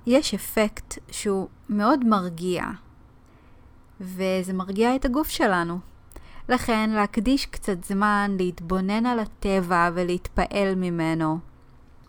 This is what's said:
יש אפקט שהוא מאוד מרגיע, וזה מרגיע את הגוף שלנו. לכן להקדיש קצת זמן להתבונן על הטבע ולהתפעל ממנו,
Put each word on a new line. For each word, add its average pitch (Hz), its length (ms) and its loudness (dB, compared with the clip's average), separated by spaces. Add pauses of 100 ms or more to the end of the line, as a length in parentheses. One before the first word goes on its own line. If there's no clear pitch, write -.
יש 247 280 4
אפקט - 640 -2 (120)
שהוא 190 380 -2 (200)
מאוד 233 360 4
מרגיע, 180 600 0 (1400)
וזה 185 520 -2
מרגיע 196 440 2
את 262 80 0
הגוף 277 240 0
שלנו. 180 500 0 (720)
לכן 220 420 0
להקדיש 220 560 0
קצת - 380 -6
זמן 202 540 2
להתבונן 185 680 -2
על 240 120 0
הטבע 185 760 2
ולהתפעל 180 800 0
ממנו, 165 640 0 (720)